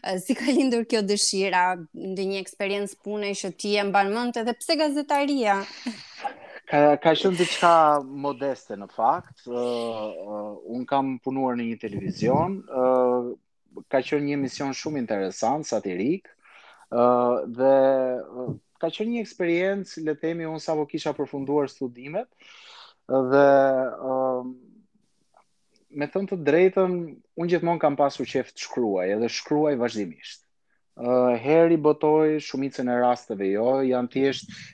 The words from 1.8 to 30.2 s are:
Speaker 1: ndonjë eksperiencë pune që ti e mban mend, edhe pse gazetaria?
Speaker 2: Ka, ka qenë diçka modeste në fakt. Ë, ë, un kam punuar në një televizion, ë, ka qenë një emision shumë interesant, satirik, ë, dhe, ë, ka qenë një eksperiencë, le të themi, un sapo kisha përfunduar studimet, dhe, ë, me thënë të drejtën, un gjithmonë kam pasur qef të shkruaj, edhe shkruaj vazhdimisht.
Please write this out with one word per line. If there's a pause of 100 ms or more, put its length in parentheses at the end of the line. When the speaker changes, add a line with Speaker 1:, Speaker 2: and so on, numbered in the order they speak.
Speaker 1:
ndonjë
eksperiencë
pune
që
ti
e
mban
mend,
edhe
pse
gazetaria? (1000)
Speaker 2:
Ka,
ka
qenë
diçka (320)
modeste
në
fakt.
Ë,
ë,
un
kam
punuar
në
një
televizion,
ë, (540)
ka
qenë
një
emision
shumë
interesant,
satirik, (640)
ë, (400)
dhe, (440)
ë, (340)
ka
qenë
një
eksperiencë,
le
të
themi,
un
sapo
kisha
përfunduar
studimet, (760)
dhe, (540)
ë, (1800)
me
thënë
të
drejtën, (380)
un
gjithmonë
kam
pasur
qef
të
shkruaj,
edhe
shkruaj
vazhdimisht. (560)